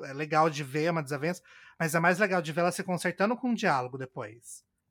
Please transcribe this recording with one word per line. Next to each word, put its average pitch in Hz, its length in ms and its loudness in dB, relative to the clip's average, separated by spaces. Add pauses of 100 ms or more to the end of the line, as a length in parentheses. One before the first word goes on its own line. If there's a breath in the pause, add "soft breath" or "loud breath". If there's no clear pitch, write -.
é 135 120 -10
legal 156 360 2
de 151 140 -6
ver 151 280 0
uma 160 120 0
desavença, 147 380 -4 (380 loud breath)
mas 160 160 0
é 165 40 4
mais 175 200 4
legal 185 220 2
de 156 100 -4
ver 170 100 0
ela 175 100 4
se 180 120 -6
consertando 185 540 0
com 247 160 -2
diálogo 139 440 0
depois. 120 680 -12 (280)